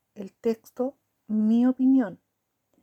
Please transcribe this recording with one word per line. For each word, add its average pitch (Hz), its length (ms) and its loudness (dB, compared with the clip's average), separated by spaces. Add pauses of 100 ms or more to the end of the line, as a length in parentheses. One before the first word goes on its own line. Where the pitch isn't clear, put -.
(140)
el 196 180 -16
texto - 640 -8 (300)
Mi 220 400 2
opinión, 254 540 0 (640)